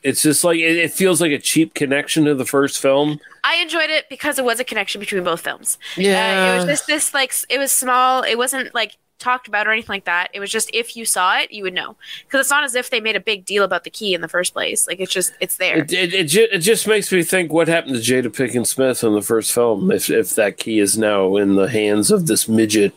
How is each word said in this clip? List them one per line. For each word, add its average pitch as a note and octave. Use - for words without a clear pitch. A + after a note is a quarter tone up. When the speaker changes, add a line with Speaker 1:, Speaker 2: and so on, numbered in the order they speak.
Speaker 1:
It's C3+
just -
like, E3+
it, E3
it E3
feels F#3
like E3
a C#3+
cheap -
connection C#3+
to D3
the B2+
first C#3
film. C#3+
Speaker 2:
I D4
enjoyed D#4+
it D#4
because C#4
it C4+
was A#3
a B3+
connection G#3
between G3+
both E3+
films. -
Speaker 1:
Yeah. F#3+
Speaker 2:
Uh, -
it F#3
was F3+
just C#4+
this, D4+
like, C4
s-, -
it B3
was C#4
small. B3+
It A3+
wasn't, B3+
like, A3
talked B3
about G#3
or G#3+
anything A3
like G3
that. F3
It G3+
was G3+
just, A3
if A#3
you A#3
saw G3
it, -
you G#3
would F#3
know. -
'Cause C4+
it's C4
not C#4+
as C4
if B3
they A#3+
made A3
a G3
big G3
deal G3+
about F#3
the -
key G3+
in E3+
the E3
first F3+
place. -
Like, F3+
it's F#3
just, F3+
it's -
there. F3+
Speaker 1:
It, D#3
it, F3+
it F3+
ju-, G3+
it G3
just G3
makes G#3+
me F#3
think, F3
what D#3+
happened E3
to A#2
Jada B2+
Pinkett A#2+
Smith C3
in A2
the G#2
first A2
film? A#2+
If, -
if A2
that G2+
key A2
is G2
now G2+
in G2
the G2
hands G#2
of G3
this G#2+
midget A2